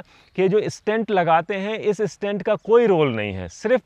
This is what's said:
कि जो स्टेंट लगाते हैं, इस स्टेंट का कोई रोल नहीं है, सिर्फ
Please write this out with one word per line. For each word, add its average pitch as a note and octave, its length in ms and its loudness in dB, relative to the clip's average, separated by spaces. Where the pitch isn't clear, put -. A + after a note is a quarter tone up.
कि F#3 140 2
जो G3+ 180 2
स्टेंट A3 440 -4
लगाते E3+ 440 2
हैं, G3+ 240 -6
इस G3+ 240 -2
स्टेंट G3+ 400 -6
का G#3+ 140 0
कोई A3+ 300 4
रोल D3+ 280 2
नहीं G#2 180 -4
है, F#2 140 -8
सिर्फ A3 380 -2